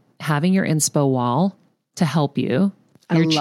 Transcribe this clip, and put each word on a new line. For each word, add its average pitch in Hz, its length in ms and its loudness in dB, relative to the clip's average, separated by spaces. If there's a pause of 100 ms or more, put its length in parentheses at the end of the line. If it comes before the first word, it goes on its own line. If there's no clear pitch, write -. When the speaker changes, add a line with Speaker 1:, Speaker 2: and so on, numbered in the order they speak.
(180)
Speaker 1:
having 151 360 -2
your 190 120 0
inspo 151 420 0
wall 131 460 0 (420)
to - 100 0
help 143 320 -2
you, 190 340 0 (360)
Speaker 2:
I 170 100 2
Speaker 1:
your 165 80 4
Speaker 2:
love 160 140 0